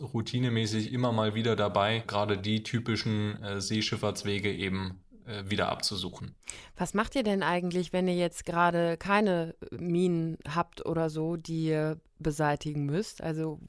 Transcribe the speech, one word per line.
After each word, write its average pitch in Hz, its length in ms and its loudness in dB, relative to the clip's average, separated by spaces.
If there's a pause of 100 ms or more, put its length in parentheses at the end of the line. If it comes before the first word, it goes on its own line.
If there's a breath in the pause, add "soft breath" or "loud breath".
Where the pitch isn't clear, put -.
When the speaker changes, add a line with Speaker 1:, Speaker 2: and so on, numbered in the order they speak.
Speaker 1:
routinemäßig 113 920 0
immer 123 200 2
mal 110 240 2
wieder 113 180 2
dabei, 104 500 2
gerade 104 320 0
die 107 280 0
typischen, 107 800 0
äh, 101 160 -4
Seeschifffahrtswege 104 920 0
eben, 92 480 -2 (240)
äh, 101 240 -8
wieder 95 200 2
abzusuchen. - 680 -4 (420 loud breath)
Speaker 2:
Was - 180 -4
macht 214 200 0
ihr 269 80 2
denn 196 220 2
eigentlich, 175 480 0
wenn 185 160 2
ihr 180 80 2
jetzt 175 280 0
gerade 170 520 4
keine 185 580 2 (160)
Minen 170 680 0 (160)
habt 170 320 -2
oder 165 260 0
so, 160 260 -2
die 160 300 -2
ihr 156 340 0 (180)
beseitigen 147 680 0
müsst? 160 360 -2
Also 160 460 -4